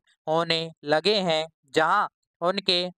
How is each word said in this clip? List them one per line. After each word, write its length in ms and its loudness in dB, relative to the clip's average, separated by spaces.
होने 440 -2
लगे 320 2
हैं, 320 0
जहां 420 2
उनके 460 -2